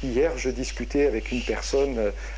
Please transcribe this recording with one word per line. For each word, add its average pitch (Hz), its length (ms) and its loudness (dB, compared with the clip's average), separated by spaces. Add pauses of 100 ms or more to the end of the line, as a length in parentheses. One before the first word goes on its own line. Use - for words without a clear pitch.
Hier, 131 340 2
je 127 120 0
discutais 127 580 0
avec 113 240 0
une 123 100 0
personne, 131 560 0
euh, 104 140 2 (260)